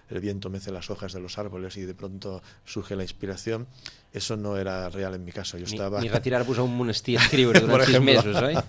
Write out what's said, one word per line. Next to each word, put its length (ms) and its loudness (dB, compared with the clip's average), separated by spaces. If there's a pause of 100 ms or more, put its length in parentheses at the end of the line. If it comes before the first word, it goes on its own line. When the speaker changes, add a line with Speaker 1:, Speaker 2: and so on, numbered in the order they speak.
(120)
Speaker 1:
el 80 -6
viento 320 -6
mece 200 -8
las 200 -8
hojas 220 -10
de 80 -10
los 180 -10
árboles 380 -8
y 60 -8
de 120 -8
pronto 480 -10 (220)
surge 300 -8
la 60 -4
inspiración, 640 -6 (480)
eso 240 -4
no 200 -4
era 320 -4
real 260 -6
en 100 -10
mi 60 -12
caso. 260 -10
Yo 80 -10
Speaker 2:
Ni, 60 -6
Speaker 1:
estaba 300 -2
Speaker 2:
ni 80 -2
retirar-vos 500 0
a 40 2
un 140 0
monestir 400 0
a 60 6
escriure 360 6
Speaker 1:
<laughs> 20 8
Speaker 2:
durant 180 4
Speaker 1:
Por 60 6
Speaker 2:
sis 100 8
Speaker 1:
ejemplo. 180 8
Speaker 2:
mesos, 300 4
oi? 120 0 (140)